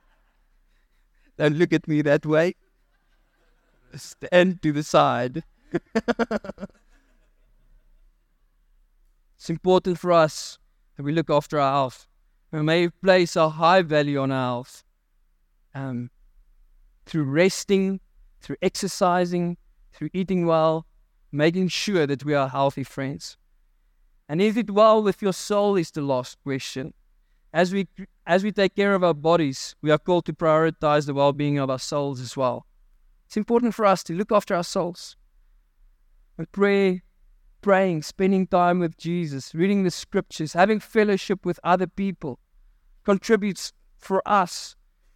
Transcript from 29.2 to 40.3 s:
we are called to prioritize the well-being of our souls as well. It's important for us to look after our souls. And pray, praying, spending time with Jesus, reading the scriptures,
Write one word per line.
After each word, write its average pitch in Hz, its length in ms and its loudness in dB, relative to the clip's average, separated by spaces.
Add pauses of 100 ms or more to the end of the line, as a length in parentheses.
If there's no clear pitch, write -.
we 151 80 0
are 151 80 4
called 175 280 0
to 165 60 -6
prioritize 156 720 2
the 143 80 -4
well-being 143 440 0
of 135 100 -2
our 131 100 -4
souls 143 420 -6
as 120 160 -12
well. 123 300 -4 (600)
It's - 100 -8
important 233 380 0
for 214 120 2
us 190 180 4
to 165 100 -8
look 196 160 -4
after 208 240 0
our 175 100 -2
souls. - 520 -8 (1200)
And 160 140 -12
pray, 196 500 2 (580)
praying, 185 420 2
spending 190 440 0
time 175 320 2
with 170 180 -4
Jesus, 160 580 -6
reading 196 300 0
the 175 60 0
scriptures, - 640 -8